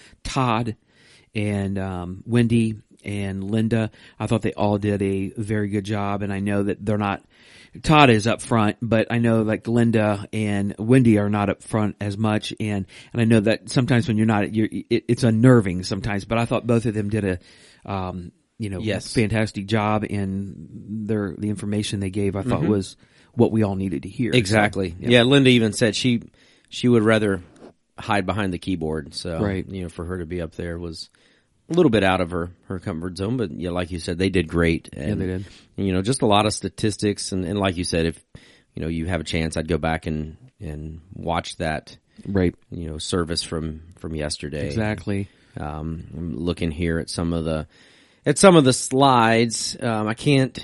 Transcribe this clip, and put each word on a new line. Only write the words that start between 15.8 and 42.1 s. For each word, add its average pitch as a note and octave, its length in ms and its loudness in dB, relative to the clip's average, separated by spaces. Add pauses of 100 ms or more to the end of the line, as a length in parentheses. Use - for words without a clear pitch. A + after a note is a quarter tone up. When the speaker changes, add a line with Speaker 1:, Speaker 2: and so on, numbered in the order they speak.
Speaker 1:
sometimes, G2+ 420 -4
but A2+ 120 -2
I A#2 80 0
thought A#2 220 -2
both A#2 200 2
of G#2+ 60 -2
them G#2 160 -4
did G#2 140 -2
a, F#2 160 -2 (500)
um, F#2 420 -8 (260)
you G#2 120 -8
know, F#2 120 -8
Speaker 2:
Yes. G2 320 -6
Speaker 1:
fantastic G#2+ 540 0
job, G#2+ 420 0
and G2 1000 -6
their, G#2 300 -2
the G#2 120 -4
information G#2 520 -4
they F#2+ 80 -4
gave, G2+ 260 -2
I G2 60 -2
thought A2 200 -2
Speaker 2:
Mm-hmm. G#2 100 2
Speaker 1:
was G2 260 -2 (380)
what A2+ 180 4
we A2 100 2
all G2 120 0
needed F#2+ 280 -4
to F#2 60 -14
hear. A2+ 240 -2
So, B2+ 40 4
Speaker 2:
Exactly. G2 640 2
Speaker 1:
yeah. - 100 -4
Speaker 2:
Yeah, A#2+ 140 8
Linda C3+ 280 6
even A2+ 200 4
said G#2+ 240 0
she, A#2+ 280 0 (440)
she - 220 -2
would A#2 140 6
rather G#2+ 380 2 (560)
hide G2+ 280 -2
behind F#2+ 260 -2
the F2 60 -4
keyboard. D#2+ 560 -6
So, E2+ 260 -8
Speaker 1:
Right. G2 300 -2
Speaker 2:
you F#2+ 140 -10
know, F2 60 -10
for F2 160 -12
her F#2 140 -6
to E2+ 60 -8
be E2+ 160 -8
up D#2+ 140 -10
there E2+ 220 -8
was E2+ 320 -12 (600)
a E3 40 -6
little D#3+ 180 4
bit G#2 120 4
out F#2 160 2
of F2 120 -4
her, F2 180 -4 (180)
her F#2 120 -8
comfort F2 380 -8
zone, G#2+ 200 -4
but G2+ 140 -4
yeah, E2+ 180 -8
like F2 220 -4
you F2+ 80 -6
said, E2 180 -6
they F#2+ 120 2
did F2+ 180 0
great. E2 440 2
Speaker 1:
Yeah, - 120 -10
Speaker 2:
And, G2 180 -2
Speaker 1:
they F#2 60 -2
did. F#2 180 -6 (320)
Speaker 2:
you G2 160 -2
know, F#2 80 0
just A#2+ 220 -2
a - 20 2
lot G#2 220 4
of G#2 60 0
statistics. - 800 -4
And, F#2 140 -2
and G2+ 140 -2
like F#2+ 180 0
you F2+ 60 -4
said, E2 240 0
if, E2 120 -4 (560)
you - 60 -8
know, D#2 80 -4
you E2 160 -4
have E2+ 160 -4
a - 20 -8
chance, D#2+ 320 -4
I'd E2 120 -4
go E2 100 0
back D#2+ 300 -4
and, D#2 280 -6 (240)
and D#2 400 -12 (140)
watch E2+ 440 -6
that, D#2 380 -6 (320)